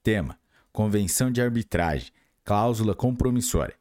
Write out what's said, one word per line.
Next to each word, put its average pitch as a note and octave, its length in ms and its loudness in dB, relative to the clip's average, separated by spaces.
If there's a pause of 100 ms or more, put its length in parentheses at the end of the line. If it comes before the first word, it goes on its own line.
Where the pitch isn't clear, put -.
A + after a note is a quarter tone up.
Tema: G2+ 380 -2 (320)
convenção G#2 580 0
de B2 120 0
arbitragem, E2+ 680 -2 (340)
cláusula G#2+ 500 2
compromissória B2 840 0